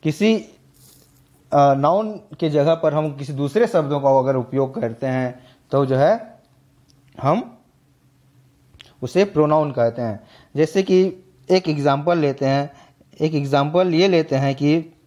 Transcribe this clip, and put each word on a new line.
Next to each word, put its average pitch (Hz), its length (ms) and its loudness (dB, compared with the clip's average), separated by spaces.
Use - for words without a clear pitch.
किसी, 202 340 0
अ, 139 220 6
नाउन 190 460 0
के 160 100 -2
जगह 147 240 2
पर 160 200 -2
हम 151 220 -4
किसी 139 160 -12
दूसरे 143 340 0
शब्दों 147 340 -2
का 135 180 4
अगर 131 180 0
उपयोग 131 440 -2
करते 117 260 -6
हैं 127 340 -4
तो 135 160 2
जो 131 100 0
है 175 440 0
हम 175 360 -2
उसे 180 220 0
pronoun 151 480 0
कहते 117 300 -2
हैं। 107 180 -6
जैसे 156 260 0
कि 185 420 0
एक 185 180 2
example 147 500 0
लेते 139 280 -2
हैं, 139 260 -2
एक 156 140 -2
example 151 600 0
ये 180 140 2
लेते 160 280 0
हैं 139 180 0
कि 151 380 0